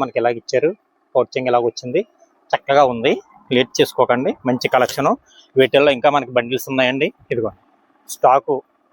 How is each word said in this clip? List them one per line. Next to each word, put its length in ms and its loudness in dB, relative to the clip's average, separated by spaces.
మనకి 180 -6
ఎలాగ 220 0
ఇచ్చారు, 280 -2
పౌచింగ్ 360 -2
ఎలాగొచ్చింది, 500 -2
చక్కగా 300 2
ఉంది. 200 0
లేట్ 220 0
చేసుకోకండి, 520 0
మంచి 260 -2
కలెక్షన్. 360 0
వీటిల్లో 380 4
ఇంకా 200 2
మనకి 200 -4
బండిల్స్ 360 -4
ఉన్నాయండి. 360 0
ఇదిగోండి, 280 -6
స్టాకు 400 2